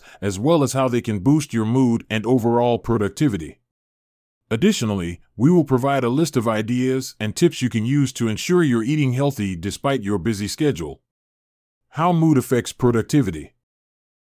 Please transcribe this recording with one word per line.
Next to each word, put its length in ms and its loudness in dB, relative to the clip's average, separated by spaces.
as 160 -2
well 240 2
as 120 0
how 140 0
they 140 -2
can 160 -4
boost 380 0
your 100 0
mood 420 0
and 160 -4
overall 540 2
productivity. 840 -2
Additionally, 680 0
we 140 4
will 140 6
provide 400 0
a 60 2
list 280 0
of 100 2
ideas 720 -2
and 160 -4
tips 280 0
you 60 0
can 140 -2
use 300 2
to 140 -2
ensure 340 0
you're 220 2
eating 300 0
healthy 420 -2
despite 480 -4
your 160 -2
busy 280 -4
schedule. 540 -4
How 240 0
mood 240 4
affects 360 -2
productivity. 840 0